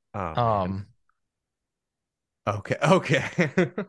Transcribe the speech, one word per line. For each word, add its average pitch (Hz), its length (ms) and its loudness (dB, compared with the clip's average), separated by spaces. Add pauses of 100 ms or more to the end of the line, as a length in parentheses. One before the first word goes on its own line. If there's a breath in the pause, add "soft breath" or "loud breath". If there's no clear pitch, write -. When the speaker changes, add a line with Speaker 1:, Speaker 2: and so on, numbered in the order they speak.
(140)
Speaker 1:
Oh, 104 60 -6
man. 82 160 -4 (260)
Speaker 2:
Um, 95 240 -6 (1600)
Speaker 1:
Okay, 104 320 -2
<laughs> - 40 -2
okay. 156 680 2 (380)